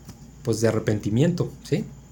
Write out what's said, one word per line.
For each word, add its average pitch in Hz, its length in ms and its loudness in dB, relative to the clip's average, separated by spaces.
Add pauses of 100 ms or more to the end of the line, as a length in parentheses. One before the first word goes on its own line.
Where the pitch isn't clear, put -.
(440)
Pues 110 160 0
de 110 80 4
arrepentimiento, 110 840 2 (140)
¿sí? 185 220 -2 (260)